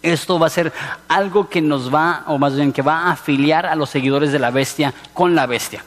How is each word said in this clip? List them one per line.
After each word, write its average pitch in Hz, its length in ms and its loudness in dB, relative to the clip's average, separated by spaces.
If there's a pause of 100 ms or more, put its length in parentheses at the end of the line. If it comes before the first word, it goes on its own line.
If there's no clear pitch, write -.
Esto 170 340 0
va 165 100 4
a - 20 2
ser 165 240 -2 (340)
algo 190 400 0
que 170 140 -2
nos 139 320 0
va, 160 340 0
o 156 100 0
más 139 180 2
bien 143 180 2
que 151 80 -2
va 156 220 0
a 175 80 2
afiliar 151 540 0
a 160 100 -2
los 151 140 -2
seguidores 139 440 0
de 143 60 0
la 120 120 0
bestia 135 420 -2 (200)
con 175 200 2
la 143 120 2
bestia. 117 420 -6